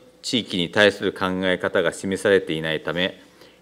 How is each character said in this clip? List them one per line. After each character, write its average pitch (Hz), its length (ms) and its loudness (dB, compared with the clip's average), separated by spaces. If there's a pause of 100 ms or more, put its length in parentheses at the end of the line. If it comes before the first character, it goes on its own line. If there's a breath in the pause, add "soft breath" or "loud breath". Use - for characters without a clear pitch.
(220)
地 - 180 -2
域 101 160 -8
に 85 160 -2
対 104 220 6
す - 100 -10
る 95 80 0
考 - 140 -4 (180)
え 92 140 2
方 98 240 0
が 82 100 0
示 95 320 -6
さ 107 60 4
れ 98 100 6
て 80 140 -6
い 80 80 -6
な 80 120 -4
い 76 80 -4
た 80 120 -6
め、 - 360 -4 (320 soft breath)